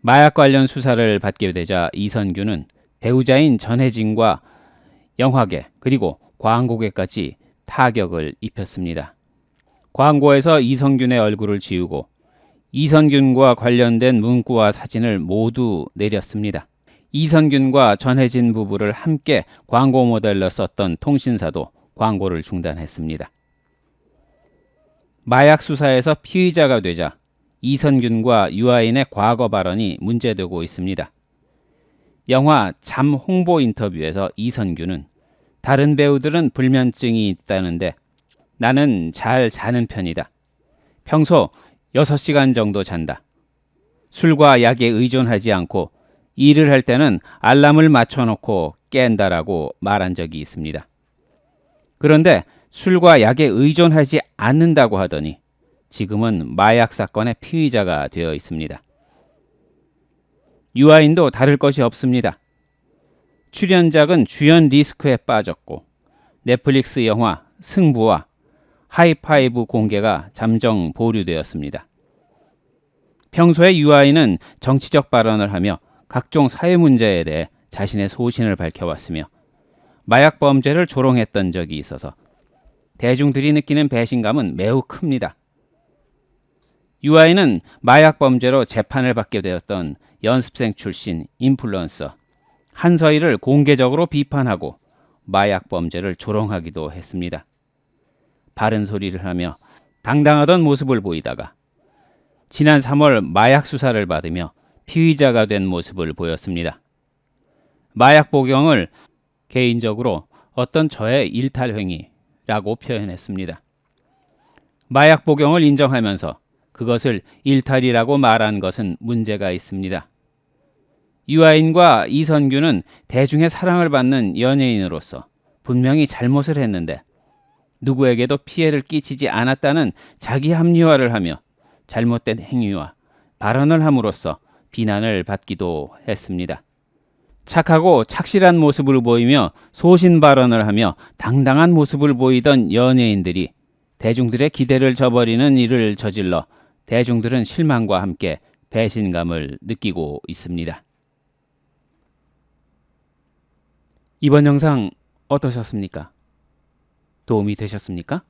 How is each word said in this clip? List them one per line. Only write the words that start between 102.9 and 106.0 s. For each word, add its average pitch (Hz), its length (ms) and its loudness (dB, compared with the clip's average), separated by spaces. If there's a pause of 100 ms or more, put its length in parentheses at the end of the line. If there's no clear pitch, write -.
마약 113 440 2
수사를 120 400 -4
받으며 82 460 -6 (340)
피의자가 139 600 2
된 101 200 -2
모습을 87 460 -6